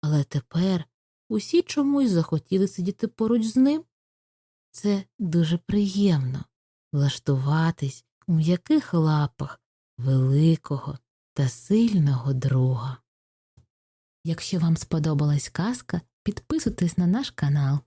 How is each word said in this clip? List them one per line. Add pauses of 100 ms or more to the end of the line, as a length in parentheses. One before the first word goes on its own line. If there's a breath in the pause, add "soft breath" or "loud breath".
Але
тепер (440)
усі
чомусь
захотіли
сидіти
поруч
з
ним. (840)
Це (140)
дуже
приємно — (480)
влаштуватись (220)
у
м'яких
лапах (380)
великого (360)
та
сильного
друга. (1300)
Якщо
вам
сподобалась
казка, (220)
підписуйтесь
на
наш
канал